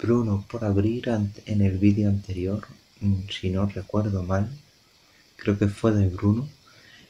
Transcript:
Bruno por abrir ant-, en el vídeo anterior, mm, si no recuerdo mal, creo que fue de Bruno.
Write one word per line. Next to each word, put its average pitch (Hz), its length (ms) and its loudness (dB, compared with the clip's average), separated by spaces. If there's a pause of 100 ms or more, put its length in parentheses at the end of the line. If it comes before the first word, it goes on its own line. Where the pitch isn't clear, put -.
Bruno 107 480 0
por 113 160 -8
abrir 110 460 0
ant-, 104 360 -2
en 104 160 0
el 95 160 2
vídeo 104 300 4
anterior, 98 560 -2 (360)
mm, 98 280 0
si - 220 -4
no 95 160 0
recuerdo 101 560 -2
mal, 95 260 0 (840)
creo 101 240 -2
que 107 80 2
fue 104 240 0
de 101 180 4
Bruno. 104 400 0 (600)